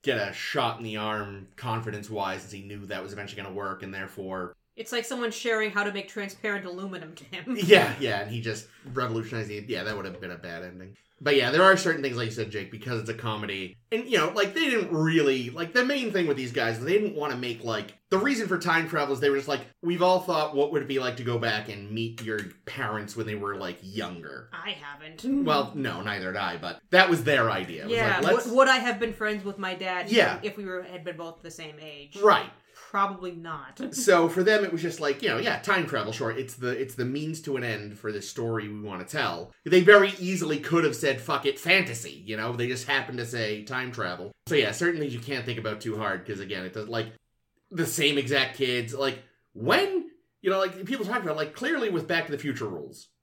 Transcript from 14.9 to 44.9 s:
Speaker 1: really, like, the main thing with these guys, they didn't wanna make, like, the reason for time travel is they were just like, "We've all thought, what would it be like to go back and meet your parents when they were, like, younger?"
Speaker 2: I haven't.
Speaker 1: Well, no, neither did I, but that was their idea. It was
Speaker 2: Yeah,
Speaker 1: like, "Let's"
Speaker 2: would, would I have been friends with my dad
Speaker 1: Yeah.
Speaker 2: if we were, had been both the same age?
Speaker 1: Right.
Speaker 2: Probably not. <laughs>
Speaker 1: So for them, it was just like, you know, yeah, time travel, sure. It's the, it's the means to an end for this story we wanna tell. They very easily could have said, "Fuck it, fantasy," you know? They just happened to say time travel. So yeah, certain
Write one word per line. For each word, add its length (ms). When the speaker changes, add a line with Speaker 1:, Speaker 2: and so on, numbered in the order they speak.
Speaker 1:
really, 560
like, 240
the 100
main 300
thing 140
with 100
these 160
guys, 260
they 200
didn't 180
wanna 220
make, 260
like, 300
the 80
reason 300
for 100
time 280
travel 280
is 60
they 100
were 60
just 120
like, 140
"We've 200
all 180
thought, 340
what 180
would 100
it 60
be 100
like 180
to 80
go 140
back 320
and 200
meet 320
your 160
parents 500
when 100
they 80
were, 220
like, 240
younger?" 720
Speaker 2:
I 200
haven't. 520
Speaker 1:
Well, 280
no, 280
neither 300
did 60
I, 200
but 220
that 180
was 160
their 260
idea. 340
It 20
was 100
Speaker 2:
Yeah, 240
Speaker 1:
like, 140
"Let's" 120
Speaker 2:
would, 100
would 120
I 80
have 240
been 140
friends 280
with 160
my 160
dad 380
Speaker 1:
Yeah. 300
Speaker 2:
if 160
we 80
were, 160
had 200
been 140
both 260
the 80
same 300
age? 420
Speaker 1:
Right. 280
Speaker 2:
Probably 420
not. 540
<laughs> 80
Speaker 1:
So 340
for 160
them, 200
it 80
was 100
just 180
like, 200
you 100
know, 80
yeah, 200
time 300
travel, 240
sure. 180
It's 240
the, 140
it's 260
the 100
means 380
to 140
an 80
end 340
for 140
this 180
story 380
we 120
wanna 240
tell. 480
They 160
very 400
easily 400
could 240
have 100
said, 260
"Fuck 240
it, 140
fantasy," 640
you 120
know? 160
They 160
just 180
happened 320
to 80
say 380
time 260
travel. 400
So 80
yeah, 160
certain 300